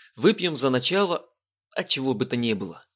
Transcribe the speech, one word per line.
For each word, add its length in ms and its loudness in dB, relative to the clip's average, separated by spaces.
«Выпьем 400 2
за 140 2
начало, 600 0
от 180 -4
чего 240 0
бы 120 -2
то 100 -6
ни 180 0
было». 320 -8